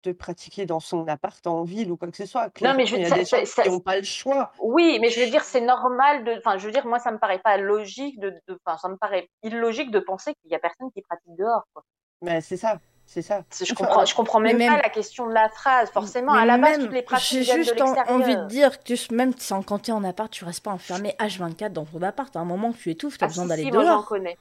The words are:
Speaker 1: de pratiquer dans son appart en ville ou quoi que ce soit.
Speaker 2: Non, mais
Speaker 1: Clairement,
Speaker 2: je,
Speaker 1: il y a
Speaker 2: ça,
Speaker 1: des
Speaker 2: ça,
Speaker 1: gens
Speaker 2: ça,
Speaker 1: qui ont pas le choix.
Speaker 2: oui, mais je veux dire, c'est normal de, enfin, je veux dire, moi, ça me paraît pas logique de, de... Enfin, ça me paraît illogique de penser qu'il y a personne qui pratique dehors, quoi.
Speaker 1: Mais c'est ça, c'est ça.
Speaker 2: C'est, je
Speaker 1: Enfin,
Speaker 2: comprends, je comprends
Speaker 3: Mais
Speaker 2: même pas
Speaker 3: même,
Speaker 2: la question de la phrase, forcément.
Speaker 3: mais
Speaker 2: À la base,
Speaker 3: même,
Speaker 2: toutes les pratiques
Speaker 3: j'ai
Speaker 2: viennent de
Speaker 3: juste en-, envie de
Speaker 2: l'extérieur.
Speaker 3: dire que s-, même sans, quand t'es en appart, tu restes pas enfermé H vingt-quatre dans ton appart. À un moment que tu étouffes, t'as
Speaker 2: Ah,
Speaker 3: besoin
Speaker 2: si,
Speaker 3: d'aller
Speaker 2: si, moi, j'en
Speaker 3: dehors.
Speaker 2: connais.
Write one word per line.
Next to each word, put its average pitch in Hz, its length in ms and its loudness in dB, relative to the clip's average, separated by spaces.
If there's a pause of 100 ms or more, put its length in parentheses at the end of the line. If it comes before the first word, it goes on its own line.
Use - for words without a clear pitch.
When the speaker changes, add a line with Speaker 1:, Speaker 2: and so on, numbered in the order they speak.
Speaker 1:
de 185 80 -4
pratiquer - 540 -10
dans 160 140 -2
son 165 280 -4
appart - 380 -6
en 165 180 0
ville 185 260 -6
ou 170 60 -4
quoi 175 140 -10
que - 60 -20
ce 196 100 -10
soit. 233 180 -2 (160)
Speaker 2:
Non, 262 140 2
mais 262 100 4
Speaker 1:
Clairement, - 20 2
Speaker 2:
je, 240 100 -2
Speaker 1:
il 185 60 0
y - 20 0
a 170 40 0
Speaker 2:
ça, - 80 4
Speaker 1:
des - 80 2
Speaker 2:
ça, - 160 2
Speaker 1:
gens 202 60 -4
Speaker 2:
ça, - 180 0
Speaker 1:
qui 190 60 4
ont 180 100 -2
pas 190 160 -2
le 196 80 -2
choix. 262 560 -2
Speaker 2:
oui, 294 400 4
mais 233 100 4
je 233 100 -2
veux 240 100 2
dire, 302 140 4
c'est 254 160 0
normal 247 640 2
de, 233 140 -2
enfin, 196 200 0
je 202 80 -8
veux 214 60 -6
dire, 254 140 0
moi, 240 120 0
ça 240 120 -2
me 214 80 -8
paraît 185 220 0
pas 208 160 4
logique 214 640 -4
de, 196 100 -6 (180)
de... 185 160 -12
Enfin, 160 140 -4
ça 185 100 -8
me 190 80 -8
paraît 190 320 -4 (140)
illogique 233 480 -4
de 208 100 2
penser 233 420 -8
qu'il 311 80 -20
y 170 40 0
a 151 40 -4
personne 254 360 -6
qui 196 80 -14
pratique 170 340 -14
dehors, 208 280 -2 (100)
quoi. 151 80 -20 (400)
Speaker 1:
Mais 170 180 -2
c'est 185 160 -10
ça, 214 220 -4 (280)
c'est 170 160 -10
ça. 202 280 -4
Speaker 2:
C'est, - 140 -10
je 202 100 -4
Speaker 1:
Enfin, 190 120 -4
Speaker 2:
comprends, 196 180 4
je - 100 0
comprends 220 260 2
Speaker 3:
Mais 226 140 4
Speaker 2:
même 233 40 4 (100)
pas 302 60 6
Speaker 3:
même, 294 80 2
Speaker 2:
la 220 80 0
question 226 380 -8
de 220 40 -4
la 220 160 6
phrase, 247 420 0
forcément. 247 420 -2
Speaker 3:
mais 254 80 6
Speaker 2:
À 226 60 6
la 240 120 6
base, 302 200 6
Speaker 3:
même, 277 80 0
Speaker 2:
toutes 208 80 -8
les 254 80 -2
pratiques 254 360 -2
Speaker 3:
j'ai - 60 2
Speaker 2:
viennent 247 160 4
de 320 40 0
Speaker 3:
juste 233 160 0
en-, 262 120 4 (140)
envie 247 300 4
de 180 40 -2
Speaker 2:
l'extérieur. 170 60 -8
Speaker 3:
dire 262 380 2
que - 100 -4
s-, - 160 -6
même 247 280 2
sans, 196 240 -4
quand 202 180 -4
t'es 233 120 -4
en 208 120 -2
appart, 208 260 -6
tu - 140 -14
restes 170 200 -10
pas 208 80 -6
enfermé 185 460 -6
H 202 200 -4
vingt-quatre 180 340 -6
dans 156 120 -8
ton 160 180 -10
appart. 226 340 -6
À 165 40 -4
un 170 40 -4
moment 202 280 -2
que 233 60 -10
tu 170 120 -6
étouffes, 285 280 -8
t'as 175 80 -2
Speaker 2:
Ah, - 20 -4
Speaker 3:
besoin 175 160 -6
Speaker 2:
si, 180 60 -4
Speaker 3:
d'aller 156 140 -2
Speaker 2:
si, - 80 -2
moi, 427 120 6
j'en 349 60 6
Speaker 3:
dehors. 311 160 2
Speaker 2:
connais. 175 340 -6